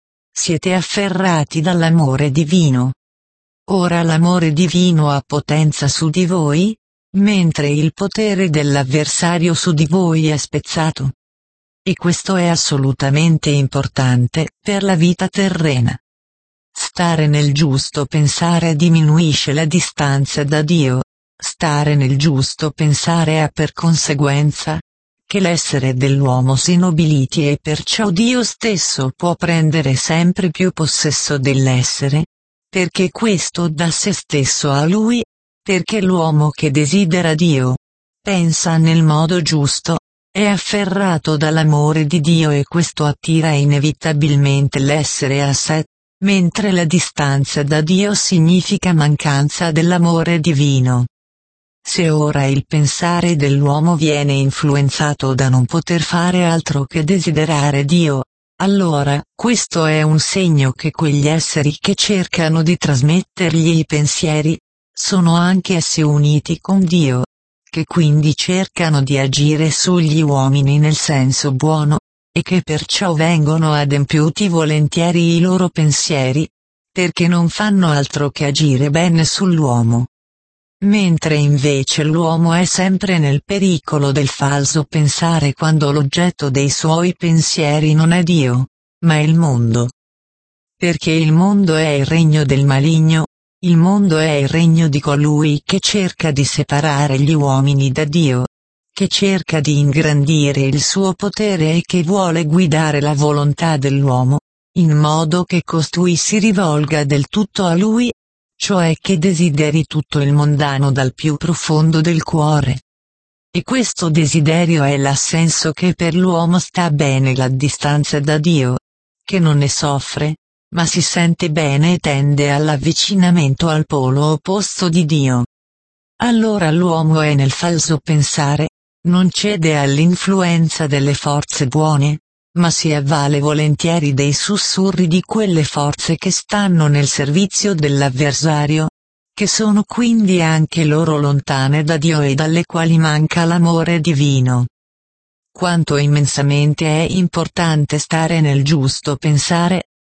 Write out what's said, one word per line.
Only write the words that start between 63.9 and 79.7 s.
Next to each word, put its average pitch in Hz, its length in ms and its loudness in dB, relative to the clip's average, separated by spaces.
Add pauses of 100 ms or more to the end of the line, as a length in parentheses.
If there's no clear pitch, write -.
sono 170 420 0
anche 180 420 0
essi 165 260 -2
uniti 147 580 0
con 190 240 0
Dio, 147 400 0 (380)
che - 240 -8
quindi 151 500 2
cercano 175 640 -2
di 139 140 -2
agire 147 540 0
sugli 160 500 0
uomini 139 580 2
nel 151 180 2
senso 135 560 0
buono, 151 480 0 (300)
e 170 120 -2
che 185 180 0
perciò 160 540 -4
vengono 156 580 2
adempiuti 147 760 0
volentieri 170 880 0
i 165 40 2
loro 185 300 2
pensieri, 147 760 0 (460)
perché 175 360 -2
non 175 200 2
fanno 196 400 0
altro 143 400 -2
che - 160 -6
agire 139 460 0
bene 165 340 2
sull'uomo. 123 800 0 (800)